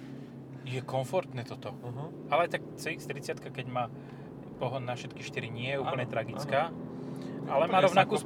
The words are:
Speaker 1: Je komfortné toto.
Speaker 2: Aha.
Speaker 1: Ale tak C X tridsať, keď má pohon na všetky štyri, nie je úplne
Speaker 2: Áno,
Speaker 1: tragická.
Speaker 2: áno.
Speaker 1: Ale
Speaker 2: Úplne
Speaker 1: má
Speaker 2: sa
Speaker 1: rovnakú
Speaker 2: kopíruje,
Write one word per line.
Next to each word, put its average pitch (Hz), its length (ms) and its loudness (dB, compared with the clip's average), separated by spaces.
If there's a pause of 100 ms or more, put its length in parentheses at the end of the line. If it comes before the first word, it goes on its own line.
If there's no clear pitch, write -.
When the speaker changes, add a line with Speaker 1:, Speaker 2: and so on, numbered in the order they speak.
(600)
Speaker 1:
Je 127 200 -4
komfortné 131 640 0
toto. - 340 -8
Speaker 2:
Aha. 123 280 -6 (260)
Speaker 1:
Ale 165 160 6
tak 170 160 -2 (100)
C 151 200 -4
X - 120 -10
tridsať, 143 380 -4
keď 131 240 -6
má 123 160 0 (760)
pohon 131 240 -2
na 123 120 -2
všetky 123 260 -8
štyri, - 280 -6
nie 117 220 -4
je 139 80 0
úplne 135 260 0
Speaker 2:
Áno, 113 100 -4
Speaker 1:
tragická. 113 520 2
Speaker 2:
áno. - 220 -6 (600)
Speaker 1:
Ale 147 180 6
Speaker 2:
Úplne 165 60 4
Speaker 1:
má 185 80 8
Speaker 2:
sa 190 60 12
Speaker 1:
rovnakú 185 280 8
Speaker 2:
kopíruje, - 120 2